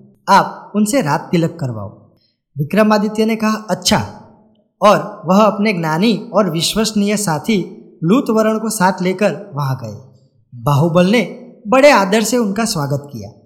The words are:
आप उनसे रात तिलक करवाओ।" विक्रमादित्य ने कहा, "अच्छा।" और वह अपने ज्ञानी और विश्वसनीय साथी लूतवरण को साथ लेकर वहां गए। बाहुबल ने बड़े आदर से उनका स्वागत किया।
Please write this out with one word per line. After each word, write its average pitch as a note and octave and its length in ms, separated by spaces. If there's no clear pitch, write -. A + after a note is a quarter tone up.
आप - 460
उनसे G#3+ 260
रात D3+ 300
तिलक E3+ 280
करवाओ।" A2 540
विक्रमादित्य G#3+ 680
ने A3 100
कहा, G#3+ 200
"अच्छा।" F3+ 360
और G#3 440
वह F#3+ 180
अपने G#3 300
ज्ञानी E3+ 600
और F#3+ 160
विश्वसनीय G3+ 680
साथी F3+ 640
लूतवरण A3 560
को A3 100
साथ G3 320
लेकर F#3 540
वहां C3+ 280
गए। G#2 360
बाहुबल D3 500
ने G#3 180
बड़े C4 240
आदर G#3 300
से A3 160
उनका A3 280
स्वागत C#3+ 480
किया। G#2+ 160